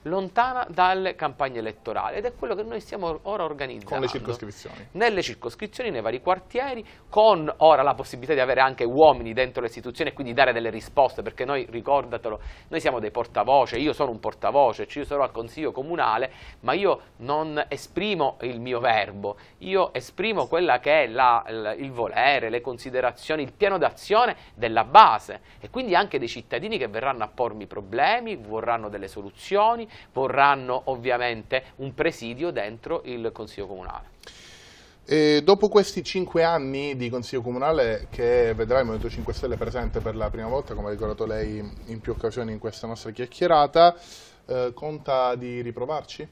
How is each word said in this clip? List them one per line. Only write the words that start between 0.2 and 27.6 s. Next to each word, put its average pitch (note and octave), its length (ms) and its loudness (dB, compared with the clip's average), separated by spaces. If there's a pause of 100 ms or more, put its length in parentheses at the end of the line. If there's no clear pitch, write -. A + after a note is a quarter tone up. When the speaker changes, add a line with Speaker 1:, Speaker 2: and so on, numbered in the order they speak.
Speaker 1:
dalle F#3 460 2
campagne C3+ 440 -4
elettorali, A2 580 -6
ed G#3 80 -6
è B3 100 -4
quello A#3 180 -6
che G3 100 -6
noi A3+ 180 -8
stiamo E3+ 420 -6
ora G3 220 -4
organizzando. C3+ 480 -8
Speaker 2:
Con - 80 -2
le B2+ 80 -2
circoscrizioni. A2 840 -10
Speaker 1:
Nelle G#3 300 2
circoscrizioni, F3 680 -8
nei C3 120 -4
vari A2+ 180 -2
quartieri, A#3 640 -4 (220)
con G3+ 420 6 (100)
ora D3+ 220 10
la C3+ 120 4
possibilità C3 400 -4
di C3+ 80 4
avere B2+ 180 2
anche C3 240 4
uomini B2 480 6
dentro B2+ 300 -2
le A#2+ 60 -4
istituzioni B2+ 420 -6
e - 40 -8
quindi B2+ 200 -8
dare C3 180 6
delle A2+ 180 -2
risposte, A#2 520 0
perché A2 240 -6
noi, C3+ 240 -2
ricordatelo, A#2+ 720 -2 (280)
noi D#3+ 140 -4
siamo C#3 180 0
dei G#2+ 120 -6
portavoce, A#2 680 2
io D3+ 160 0
sono C#3+ 180 -2
un A2 80 -10
portavoce, A2 680 0
cioè D3 180 -8
io - 40 -8
sarò C#3+ 160 0
al A#2+ 80 -2
Consiglio A#2 400 -6
Comunale, C3 580 -2 (320)
ma A#2+ 120 0
io F#3 260 2 (200)
non D3 500 -2
esprimo E3+ 720 -2
il A#2+ 180 -8
mio A#2+ 220 -4
verbo, G2+ 560 0 (220)
io F#3 340 0
esprimo F#3 540 -4
quella D#3+ 320 2
che D3 240 4
è B2 40 0
la, A#2+ 400 4
il, A2 320 -4
il C#3 140 -8
volere, A#2 560 2
le A#2 100 -2
considerazioni, B2+ 840 -4
il B2+ 100 -10
piano G3 240 2
d'azione G3 580 2 (200)
della A2+ 280 2
base A#2 560 8 (220)
e - 80 -16
quindi A#3 260 -2
anche F#3 240 2
dei A#2 80 -4
cittadini - 220 -10
che C#3+ 380 -4
verranno A2+ 360 -4
a G#2+ 40 -4
pormi G#2+ 400 -6